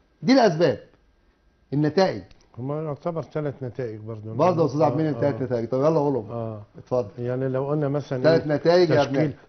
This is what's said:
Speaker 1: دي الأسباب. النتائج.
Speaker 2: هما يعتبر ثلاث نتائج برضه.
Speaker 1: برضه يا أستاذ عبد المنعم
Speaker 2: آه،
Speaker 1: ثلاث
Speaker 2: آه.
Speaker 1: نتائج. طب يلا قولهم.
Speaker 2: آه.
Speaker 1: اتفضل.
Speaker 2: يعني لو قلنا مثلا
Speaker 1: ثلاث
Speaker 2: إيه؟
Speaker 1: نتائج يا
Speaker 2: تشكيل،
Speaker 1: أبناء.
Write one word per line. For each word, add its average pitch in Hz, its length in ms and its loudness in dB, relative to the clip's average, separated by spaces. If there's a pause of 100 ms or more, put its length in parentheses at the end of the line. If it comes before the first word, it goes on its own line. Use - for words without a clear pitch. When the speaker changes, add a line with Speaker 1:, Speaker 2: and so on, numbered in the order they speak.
(220)
Speaker 1:
دي 180 100 2
الأسباب. 170 460 4 (960)
النتائج. 151 500 0 (360)
Speaker 2:
هما 143 240 -8
يعتبر 160 400 -6
ثلاث 147 400 -6
نتائج 113 380 -8
برضه. 110 340 -12
Speaker 1:
برضه 165 280 2
يا 156 40 4
أستاذ 147 160 0
عبد 151 180 2
المنعم 156 140 0
Speaker 2:
آه، - 60 -6
Speaker 1:
ثلاث 143 140 0
Speaker 2:
آه. 131 100 -4
Speaker 1:
نتائج. 117 240 -2
طب 131 100 0
يلا 156 200 2
قولهم. 131 320 -2
Speaker 2:
آه. 113 320 -8 (160)
Speaker 1:
اتفضل. 123 300 -2 (100)
Speaker 2:
يعني 127 300 -4
لو 131 180 -2
قلنا 147 220 -2
مثلا 135 340 -4
Speaker 1:
ثلاث 160 200 4
Speaker 2:
إيه؟ 151 140 0
Speaker 1:
نتائج 170 340 4
يا 147 140 4
Speaker 2:
تشكيل، 131 140 -2
Speaker 1:
أبناء. 147 180 0 (120)